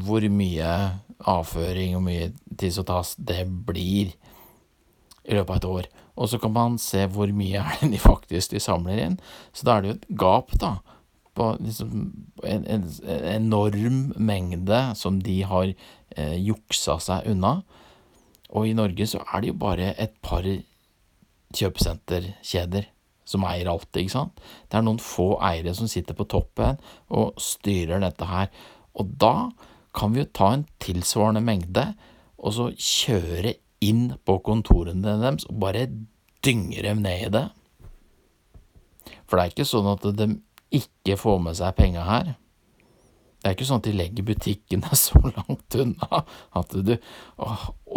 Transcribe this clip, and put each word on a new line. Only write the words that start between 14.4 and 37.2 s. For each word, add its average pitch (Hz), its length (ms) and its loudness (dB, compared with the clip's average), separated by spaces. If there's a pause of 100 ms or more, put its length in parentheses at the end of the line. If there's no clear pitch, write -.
som 95 260 0
de 95 240 0
har, 92 240 0 (440)
eh, 76 200 -4
juksa 95 640 -2
seg 92 300 -2
unna. 104 300 2 (880)
Og 107 160 0
i 110 100 2
Norge 104 300 0
så - 160 -6
er - 180 -4
det - 120 -2
jo - 100 -8
bare 92 320 0
et - 220 -6 (100)
par 90 200 -2 (1080)
kjøpesenterkjeder 90 1400 -2 (400)
som 98 160 0
eier 90 240 -2
alt, 85 240 -4
ikke 92 180 -2
sant? 151 280 -4 (260)
Det 107 120 -2
er 113 60 2
noen 110 180 2
få 92 340 0 (100)
eiere 85 320 -2
som 113 120 -2
sitter - 280 -6
på 104 120 -4
toppen 117 500 0 (340)
og - 240 0
styrer 92 640 -2
dette 87 240 -4
her. 92 240 0 (480)
Og 98 240 -4
da 214 280 6 (440)
kan 107 180 0
vi 139 120 0
jo - 100 -8
ta 98 220 6
en 151 100 -2 (160)
tilsvarende 107 640 2
mengde, 104 460 0 (480)
og 104 160 -4
så 120 180 -2
kjøre 87 800 -2 (300)
inn 117 280 2 (120)
på 95 200 4
kontorene 104 760 2
deres 139 280 0
og - 140 -8
bare 110 260 0 (560)
dynge 107 400 0
dem 104 200 0
ned 90 220 -2